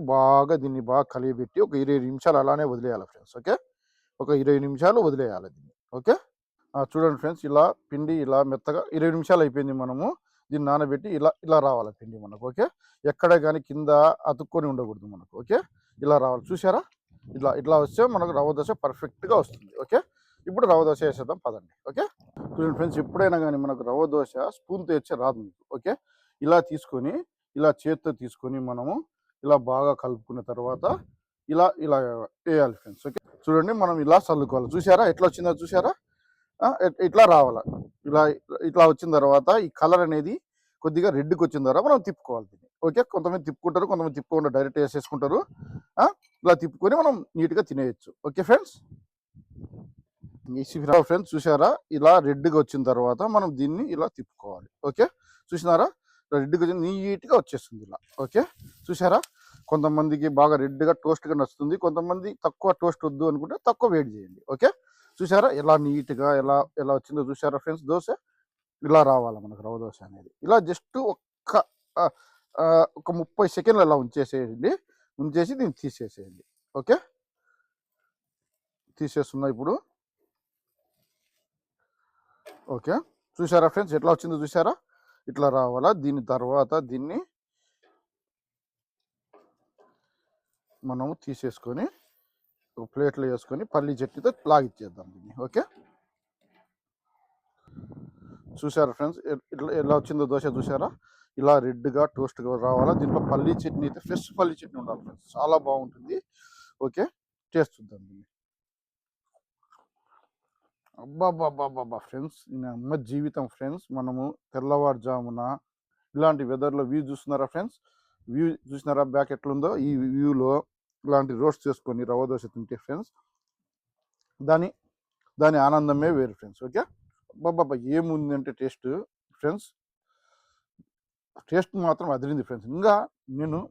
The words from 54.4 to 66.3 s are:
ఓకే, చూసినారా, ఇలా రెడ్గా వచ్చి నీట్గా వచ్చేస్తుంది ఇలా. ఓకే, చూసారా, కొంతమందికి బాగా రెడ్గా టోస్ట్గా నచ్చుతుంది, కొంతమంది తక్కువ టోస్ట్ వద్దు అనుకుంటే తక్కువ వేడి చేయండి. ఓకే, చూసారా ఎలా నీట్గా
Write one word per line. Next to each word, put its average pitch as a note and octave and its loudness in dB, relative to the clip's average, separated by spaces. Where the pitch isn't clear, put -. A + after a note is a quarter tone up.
ఓకే, A3+ 2
చూసినారా, E3+ 2
ఇలా C#3+ 0
రెడ్గా D#3+ 0
వచ్చి F3 0
నీట్గా G3 -2
వచ్చేస్తుంది A#2 -12
ఇలా. F#2+ -16
ఓకే, G3 0
చూసారా, F3+ 2
కొంతమందికి D3+ 0
బాగా D3+ 6
రెడ్గా C#3 0
టోస్ట్గా D#3 -2
నచ్చుతుంది, D3 -4
కొంతమంది F3 -4
తక్కువ F#3 0
టోస్ట్ E3+ -2
వద్దు C#3+ -4
అనుకుంటే D#3 -6
తక్కువ A#3 2
వేడి C#3 0
చేయండి. F#2 -20
ఓకే, A#3+ 4
చూసారా E3 4
ఎలా D#3 6
నీట్గా C#3+ -2